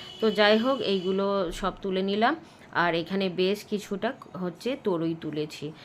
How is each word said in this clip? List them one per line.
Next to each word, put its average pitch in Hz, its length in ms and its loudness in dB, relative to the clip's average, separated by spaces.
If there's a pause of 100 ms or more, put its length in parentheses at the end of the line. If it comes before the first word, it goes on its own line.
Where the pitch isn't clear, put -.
(200)
তো 220 100 4
যাই 208 280 6
হোক, 254 220 2
এইগুলো 196 720 0
সব 185 200 -2 (100)
তুলে 190 200 0
নিলাম। 208 340 2 (360)
আর 165 220 2
এখানে 190 340 0
বেশ 185 360 0
কিছুটা 208 480 -4 (200)
হচ্ছে 185 520 -6
তরই 165 300 0
তুলেছি। 151 580 -8 (120)